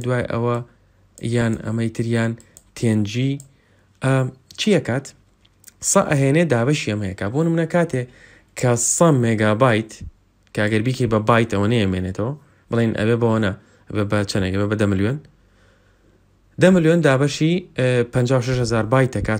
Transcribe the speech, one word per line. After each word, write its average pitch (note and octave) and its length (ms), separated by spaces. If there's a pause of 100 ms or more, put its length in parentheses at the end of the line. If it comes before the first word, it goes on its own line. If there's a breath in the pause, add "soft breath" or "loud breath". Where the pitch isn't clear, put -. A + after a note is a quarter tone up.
دوای B2 280
ئەوە A#2+ 240 (800 soft breath)
یان A#2 180 (100)
ئەمەی A2+ 320
تریان A2+ 360 (440 loud breath)
تێن A2 240 (100)
جی. B2+ 220 (720 soft breath)
ئە، C3+ 100 (460)
چی G#3+ 160
ئەکات؟ C3 300 (840)
سە G3 100 (100)
ئەهێنێ C#3+ 420
دابەشی B2 400
ئەمە G#2 160
هەیە. G2 260
بۆ C#3+ 120
نمونە E3 280
کاتێ E3+ 280 (560 loud breath)
کە B2 140 (220)
سە E3+ 140 (140)
مێگابایت، A2 720 (640)
کە A2 100
ئەگەر G#2+ 220
بیکەی B2+ 260
بە C3+ 60 (100)
بایت A#2 260
ئەوە G2+ 180
نەیەمێنێتەوە، F#2+ 600 (380 soft breath)
بڵێن A#2 300
ئەبێ A#2 220
بەوە A2 220
نە، F#2+ 80 (360 soft breath)
ئەبێ G#2 220
بە G#2 80 (120)
چەندێک؟ F#2 260
ئەبێ G2+ 160
بە G#2 80
دە G#2 120
ملیۆن. G#2 260 (1400 soft breath)
دە F3 120
ملیۆن E3+ 320
دابەشی، C#3+ 460 (260)
ئە، C3 80 (260)
پەنجا B2+ 260
و A#2+ 80
شەش B2+ 180
هەزار A2 280
بایتەکە B2 480